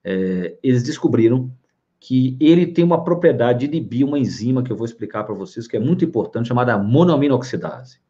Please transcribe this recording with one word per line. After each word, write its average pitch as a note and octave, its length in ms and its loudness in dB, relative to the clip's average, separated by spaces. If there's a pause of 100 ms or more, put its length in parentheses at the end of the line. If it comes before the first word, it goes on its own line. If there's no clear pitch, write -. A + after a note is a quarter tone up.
é, F#2 580 -4
eles B2+ 200 2
descobriram B2+ 680 0 (480)
que B2+ 400 0
ele E3 280 4
tem E3+ 180 2
uma E3+ 180 2
propriedade B2 580 2
de C3+ 40 -2
inibir C3+ 420 -2
uma C#3+ 120 -2
enzima A#2 440 -2
que B2 80 -6
eu G#2 60 -4
vou A2+ 80 -6
explicar G#2+ 400 -8
pra G#2+ 100 -8
vocês, G2 320 -12
que - 100 -6
é G#2+ 40 -2
muito F3 240 0
importante, A#2 440 -4
chamada B2 280 0
monoaminoxidase. C3+ 1200 0 (120)